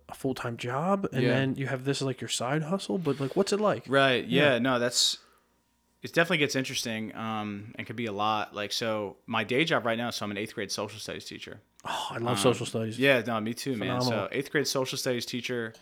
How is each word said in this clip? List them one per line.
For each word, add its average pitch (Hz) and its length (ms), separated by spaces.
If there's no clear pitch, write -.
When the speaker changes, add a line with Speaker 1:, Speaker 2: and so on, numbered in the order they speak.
Speaker 1:
a - 40
full-time 123 440
job, 165 560
and 135 80
Speaker 2:
Yeah. 127 80
Speaker 1:
then 131 260
you 139 120
have 127 180
this 139 160
as, 135 40
like, 131 140
your 113 80
side 139 360
hustle, 196 340
but, 143 220
like, 135 160
what's 202 180
it 202 60
like? 165 280
Speaker 2:
Right. 127 380
Speaker 1:
Yeah. 135 260
Speaker 2:
Yeah. 120 60
No, 127 200
that's, - 400
it 120 100
definitely 170 260
gets 139 180
interesting, 120 580
um, 107 640
and - 100
could 113 100
be 117 100
a 107 60
lot. 107 420
Like, 101 180
so 107 540
my 110 180
day 127 200
job 135 220
right 113 120
now, 120 120
so - 140
I'm 104 80
an 101 40
eighth 107 180
grade 98 180
social 107 260
studies - 260
teacher. - 360
Speaker 1:
Oh, - 260
I 123 80
love 117 200
Speaker 2:
Um, 101 40
Speaker 1:
social 117 240
studies. 113 320
Speaker 2:
yeah, 131 260
no, 113 160
me 113 140
too, 131 220
man. 123 240
So 127 80
Speaker 1:
Phenomenal. 104 240
Speaker 2:
eighth 139 180
grade 139 160
social 131 320
studies 123 280
teacher, 117 560